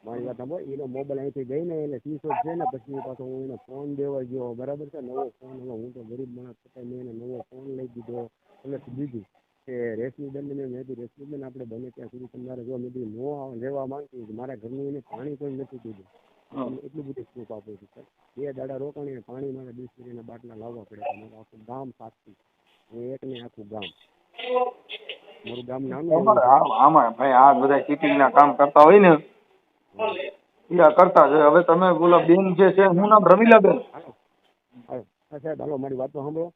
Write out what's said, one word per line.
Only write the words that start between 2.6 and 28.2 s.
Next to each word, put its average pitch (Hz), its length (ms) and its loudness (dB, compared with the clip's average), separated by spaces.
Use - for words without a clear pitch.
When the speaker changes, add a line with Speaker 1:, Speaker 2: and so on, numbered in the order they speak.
Speaker 1:
પછી 135 200 -16
પાછો 131 320 -12
હું 131 200 -12
એને 131 120 -14
ફોન 143 380 -14
દેવા 139 280 -6
ગયો, 123 320 -10
બરાબર 143 320 -12
છે? 147 140 -18
નવો 127 280 -10
ફોન, 131 220 -20
હવે 127 200 -18
હું 120 220 -14
તો 120 100 -20
ગરીબ 123 340 -16
માણસ 123 200 -20
છતાંય 123 320 -20
મેં 127 120 -16
એને 123 120 -16
નવો 120 380 -16
ફોન 131 260 -18
લઈ 131 100 -14
દીધો. 120 440 -16
પ્લસ 135 260 -14
બીજું 123 340 -12
કે 120 280 -8
રેશમીબેનને 139 600 -12
મેં, 139 160 -12
મેં 127 140 -14
કીધું, 123 200 -14
"રેશમીબેન, 143 400 -18
આપણે 127 200 -18
બને 117 260 -16
ત્યાં 120 180 -20
સુધી 123 180 -20
તમારે 123 380 -16
જો 127 120 -12
મેં 123 160 -12
કીધું 120 240 -12
નો 131 140 -10
આવ-, 135 260 -14
લેવા 135 300 -10
માંગતી 131 340 -16
હોય, 107 140 -18
મારા 127 200 -14
ઘરનું 127 340 -12
એને 139 120 -12
પાણી 131 340 -14
પણ 143 140 -14
નથી 131 280 -14
દીધું." 107 300 -20
Speaker 2:
હા. 131 60 -8
Speaker 1:
તમે 131 120 -12
એટલું 143 300 -18
બધું 135 180 -16
પ્રૂફ 120 280 -20
આપું 107 240 -18
છું, 98 180 -20
સર. 127 80 -20
બે 143 160 -12
દાડા 131 240 -12
રોકાણી, 139 420 -14
પાણી 131 340 -14
મારે 131 160 -18
વીસ 123 200 -20
લીટરના 120 240 -20
બાટલા 117 320 -20
લાવવા 113 280 -18
પડે, 104 180 -20
તમારું 110 380 -14
આખું 110 300 -20
ગામ 131 220 -14
સાચું. 110 460 -20
હું 120 220 -14
એક 135 100 -18
ને 131 160 -14
આખું 110 280 -20
ગામ. 107 140 -14
મારું 123 180 -14
ગામ 127 160 -10
નાનું 135 220 -10
Speaker 2:
તમારે 165 160 2
Speaker 1:
એવું 208 160 4
છે. 131 380 4
Speaker 2:
આ-, 120 100 4
આમાં 143 280 6
ભાઈ 131 200 0
આ 135 200 10
બધા 135 260 2
ચીટિંગના 143 520 2